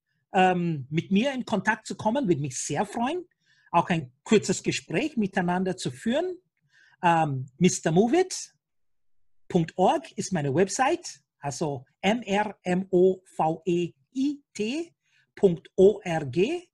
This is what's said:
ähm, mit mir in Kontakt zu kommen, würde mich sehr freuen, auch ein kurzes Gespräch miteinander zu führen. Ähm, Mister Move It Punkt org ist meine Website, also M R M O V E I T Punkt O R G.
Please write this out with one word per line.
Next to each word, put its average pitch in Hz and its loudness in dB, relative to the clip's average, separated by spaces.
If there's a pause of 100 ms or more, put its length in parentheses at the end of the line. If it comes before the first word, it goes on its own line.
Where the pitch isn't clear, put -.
(340)
ähm, 175 2
mit 156 -4
mir 233 2
in 247 -8
Kontakt 214 -2
zu - -8
kommen, 240 -2
würde 156 0
mich 143 -8
sehr 151 -4
freuen, 302 -4 (460)
auch 170 0
ein 165 -4 (120)
kurzes - 2
Gespräch 190 -4
miteinander 185 -2
zu 160 -6
führen. 330 -4 (640)
Ähm, 160 2 (100)
Mister 180 2
Move 233 4
It - -6 (920)
Punkt 165 0
org 247 2
ist - -8
meine 143 -2
Website, 254 -2 (180)
also 143 -8 (160)
M 220 0
R 202 -2
M 185 -2
O 185 4 (140)
V 160 -2
E 175 0 (240)
I 277 -4 (100)
T 277 -6 (420)
Punkt 175 0
O 196 6
R 160 -2
G. 214 -2 (100)